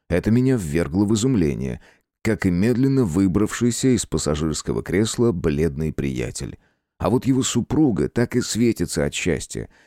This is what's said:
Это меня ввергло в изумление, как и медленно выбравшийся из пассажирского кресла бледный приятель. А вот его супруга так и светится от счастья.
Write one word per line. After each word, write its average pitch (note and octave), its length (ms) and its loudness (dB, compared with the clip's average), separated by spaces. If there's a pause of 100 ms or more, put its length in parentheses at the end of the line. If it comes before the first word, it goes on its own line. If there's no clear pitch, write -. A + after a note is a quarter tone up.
Это F2 220 2
меня B2+ 260 4
ввергло E2+ 480 0
в G#2 80 2
изумление, D#2 680 0 (420)
как G#2+ 220 -2
и F#2+ 60 4
медленно B2 540 2
выбравшийся G2+ 920 2
из F#2+ 100 -2
пассажирского D2+ 800 -2
кресла A2+ 480 0
бледный D#2 640 -2
приятель. B1+ 680 -6 (380)
А - 120 0
вот G2 160 0
его C3 160 2
супруга A#2+ 680 0
так - 260 -2
и B2 60 2
светится G#2 640 -2
от D2 80 -4
счастья. - 560 -4 (180)